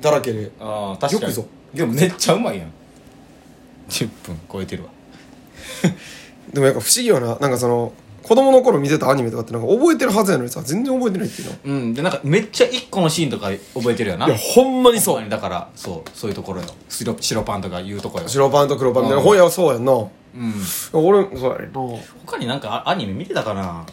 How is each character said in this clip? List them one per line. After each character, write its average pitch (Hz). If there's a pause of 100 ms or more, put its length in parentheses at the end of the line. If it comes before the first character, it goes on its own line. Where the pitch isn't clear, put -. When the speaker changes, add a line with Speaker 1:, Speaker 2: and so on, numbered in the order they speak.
Speaker 1:
だ 147
ら 143
け 123
で。 107 (100)
Speaker 2:
あ 104
ー、 -
確 147
か 214
に。 -
Speaker 1:
よ -
く 127
ぞ。 110 (260)
Speaker 2:
で 151
も 117
め 151
っ 180
ち -
ゃ -
う 202
ま 220
い 98
や -
ん。 80 (1160)
十 -
分 87 (120)
超 98
え 92
て 92
る 80
わ。 - (920)
Speaker 1:
<laughs> - (640)
で 143
も 135
な 135
ん -
か 120
不 -
思 247
議 240
よ 180
な。 117
な 139
ん -
か 123
そ 123
の、 120 (320)
子 226
供 269
の 254
頃 226
見 143
て 147
た 131
ア 135
ニ 139
メ 113
と 117
か 117
っ 113
て -
な 117
ん 113
か 120
覚 262
え 285
て 233
る -
は 208
ず 190
や 147
の 123
に 120
さ、 -
全 180
然 262
覚 247
え -
て 190
な 170
い -
っ -
て -
い -
う -
の。 - (100)
Speaker 2:
う 139 (180)
ん。 117
で、 131
な 175
ん -
か 143
め 160
っ 220
ち -
ゃ -
一 -
個 190
の 160
シ 160
ー 147
ン 127
と 110
か 98 (240)
覚 120
え -
て 120
る 101
よ 85
な。 123
Speaker 1:
い -
や、 113
ほ -
ん 262
ま 247
に 226
そ 180
う。 -
Speaker 2:
ほ 113
ん -
ま -
に 104
だ 107
か 98
ら、 87
そ 87
う、 -
そ -
う 104
い -
う 87
と 85
こ 92
ろ 87
よ。 85 (200)
白、 -
白 110
パ 104
ン 95
と 98
か 90
い 95
う 101
と -
こ -
よ。 -
Speaker 1:
白 135
パ 143
ン 139
と 135
黒 127
パ 127
ン -
み 123
た 135
い -
な。 139
Speaker 2:
う 147
ん。 -
Speaker 1:
ほ 208
ん -
や、 175
そ 170
う 135
や 117
ん 117
な。 135
Speaker 2:
う 127 (400)
ん。 113 (400)
Speaker 1:
俺、 190
そ 127
う -
や -
ね -
ん -
な。 135 (460)
Speaker 2:
他 -
に -
な 123
ん -
か 110
ア-、 120
ア 175
ニ 143
メ 95
見 143
て -
た 147
か 107
な？ 87